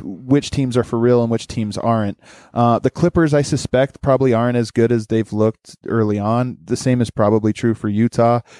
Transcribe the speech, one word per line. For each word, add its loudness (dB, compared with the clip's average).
which -2
teams -2
are 2
for -4
real 2
and -2
which -4
teams -6
aren't. -2
Uh, 2
the 0
Clippers, 0
I 4
suspect, -2
probably 2
aren't 2
as -2
good 2
as 0
they've -2
looked -2
early 0
on. -2
The -4
same 0
is -2
probably 2
true -2
for -6
Utah. 2